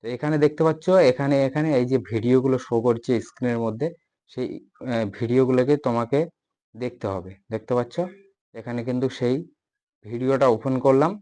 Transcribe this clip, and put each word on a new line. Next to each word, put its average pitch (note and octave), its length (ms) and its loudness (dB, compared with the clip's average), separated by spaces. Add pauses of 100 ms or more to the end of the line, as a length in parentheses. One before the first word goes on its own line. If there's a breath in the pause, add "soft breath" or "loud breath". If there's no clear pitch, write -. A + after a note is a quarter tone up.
তো - 40 -20 (100)
এখানে D3+ 300 -2
দেখতে D3+ 220 2
পাচ্ছ D#3 180 0 (260)
এখানে, C#3 260 0 (120)
এখানে D3+ 200 -2 (120)
এই B2 120 0
যে C3 60 2 (120)
ভিডিওগুলো B2+ 460 2 (100)
শো A#2+ 100 -2 (100)
করছে A#2+ 260 0 (140)
স্ক্রিনের A#2+ 380 -4
মধ্যে, A2+ 240 -4 (440)
সেই, B2+ 160 -6 (440)
আহ, A#2 120 -2 (140)
ভিডিওগুলোকে B2+ 560 2 (120)
তোমাকে A#2 320 -2 (560)
দেখতে A#2+ 400 -10
হবে। F#2 160 -10 (240)
দেখতে A2 240 -6
পাচ্ছ A#2+ 160 -4 (600)
এখানে A#2+ 340 -10
কিন্তু B2+ 180 -2 (120)
সেই B2+ 180 0 (680)
ভিডিওটা B2+ 420 0 (100)
ওপেন C3 180 -2 (120)
করলাম C#3 240 4 (120)